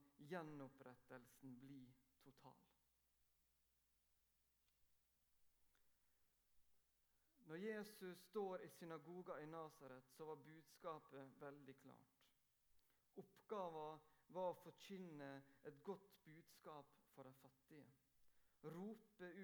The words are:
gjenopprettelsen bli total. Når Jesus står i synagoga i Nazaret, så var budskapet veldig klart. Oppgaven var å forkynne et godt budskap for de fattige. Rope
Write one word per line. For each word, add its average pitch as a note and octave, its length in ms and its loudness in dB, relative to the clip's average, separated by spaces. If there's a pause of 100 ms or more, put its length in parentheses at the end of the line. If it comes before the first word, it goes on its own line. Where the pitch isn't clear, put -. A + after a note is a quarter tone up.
(180)
gjenopprettelsen C#3 1400 0
bli C3+ 220 -4 (420)
total. C3 380 -12 (4000)
Når D#3 60 2
Jesus G3+ 760 2
står F#3+ 320 8
i D#3 80 -2
synagoga E3 720 0
i D3 40 2
Nazaret, D3 680 -2
så D#3+ 120 -4
var D3+ 200 0
budskapet D#3 960 -2
veldig C#3+ 360 -4
klart. - 400 -12 (1000)
Oppgaven D#3+ 840 2 (260)
var F3+ 240 8
å - 100 0
forkynne E3 680 0 (360)
et C#3+ 180 -4
godt F#3+ 280 0 (140)
budskap D#3 680 -8 (220)
for C3+ 120 -4
de C3 160 -6
fattige. - 460 -12 (760)
Rope F3+ 680 2 (120)